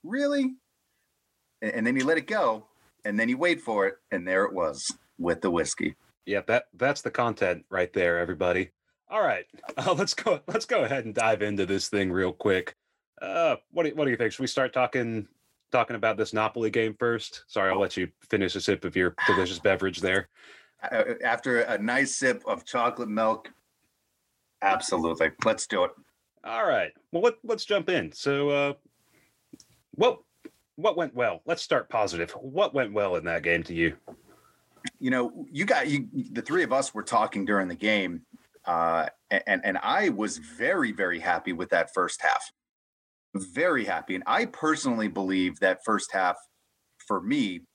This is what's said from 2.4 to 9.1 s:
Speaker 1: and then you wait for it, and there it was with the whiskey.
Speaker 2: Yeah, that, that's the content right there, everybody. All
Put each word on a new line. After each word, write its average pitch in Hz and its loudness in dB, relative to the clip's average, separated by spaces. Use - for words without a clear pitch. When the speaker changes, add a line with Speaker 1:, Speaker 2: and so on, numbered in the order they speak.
Speaker 1:
and 104 0
then 113 4
you 127 2
wait 170 2
for 104 2
it, 98 0
and 90 -2
there 95 4
it - -4
was 80 -2
with 85 0
the 90 2
whiskey. - -2
Speaker 2:
Yeah, 98 -2
that, 120 2
that's 131 0
the 120 -6
content 98 0
right 92 0
there, 87 2
everybody. 87 0
All 214 0